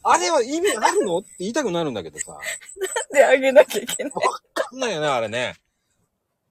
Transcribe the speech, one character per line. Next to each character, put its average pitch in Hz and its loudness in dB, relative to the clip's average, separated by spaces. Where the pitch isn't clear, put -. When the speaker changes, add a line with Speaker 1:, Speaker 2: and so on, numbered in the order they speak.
Speaker 1:
あ 233 4
れ 349 -2
は 294 4
意 285 -2
味 349 0
あ 226 0
る 359 2
の？ 175 -2
っ 131 -4
て - -20
言 185 -4
い - -10
た 302 -2
く 220 -4
な 170 -2
る 147 -4
ん 117 -10
だ 95 -6
け 80 -14
ど - -20
さ。 - -10
Speaker 2:
な 73 -18
ん - -2
で 254 6
上 277 2
げ 262 2
な 277 10
き - -6
ゃ - -6
い 247 -12
け - -8
な 277 -6
い？ - -10
Speaker 1:
わ - -6
か - -8
ん 254 -16
な 254 -4
い 196 -4
よ 151 -4
ね、 151 -2
あ 131 0
れ 110 -4
ね。 117 -6